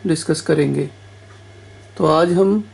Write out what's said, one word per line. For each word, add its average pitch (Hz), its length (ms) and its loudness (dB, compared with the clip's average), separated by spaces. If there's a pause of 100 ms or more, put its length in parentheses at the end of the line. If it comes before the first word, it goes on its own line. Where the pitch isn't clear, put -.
discuss 160 340 -2
करेंगे। 143 480 -2 (1080)
तो 180 80 -2
आज 160 260 2
हम 196 320 2 (100)